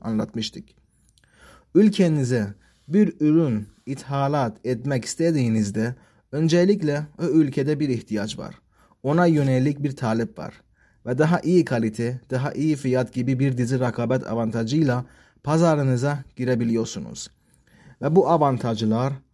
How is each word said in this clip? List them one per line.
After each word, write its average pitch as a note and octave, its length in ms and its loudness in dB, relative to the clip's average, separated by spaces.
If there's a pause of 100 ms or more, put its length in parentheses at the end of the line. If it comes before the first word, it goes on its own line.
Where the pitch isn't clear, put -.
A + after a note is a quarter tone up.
anlatmıştık. A2 640 -6 (1120)
Ülkenize D3 800 4 (340)
bir G3 320 2
ürün D3+ 480 2 (180)
ithalat C#3 800 -2
etmek B2 420 -4
istediğinizde A#2 880 0 (360)
öncelikle D#3 760 0 (140)
o E3+ 40 -4
ülkede D3 540 0
bir D3 100 -2
ihtiyaç G#2+ 480 -6
var. - 180 -14 (480)
Ona D#3+ 220 2
yönelik C#3 580 2
bir C#3 120 -4
talep A2+ 440 -2
var. - 220 -14 (440)
Ve B2+ 120 -4
daha D#3+ 220 2
iyi F3 260 2
kalite, A#2 640 -2
daha C3 220 -4
iyi D#3 240 -2
fiyat B2+ 380 0
gibi B2+ 260 -2
bir C3 180 0
dizi B2+ 220 0
rekabet B2 480 -2
avantajıyla A#2+ 800 0 (380)
pazarınıza C#3+ 800 2 (120)
girebiliyorsunuz. A2+ 920 -4 (720)
Ve D3 140 0
bu D3+ 140 6
avantajlar B2 840 0 (200)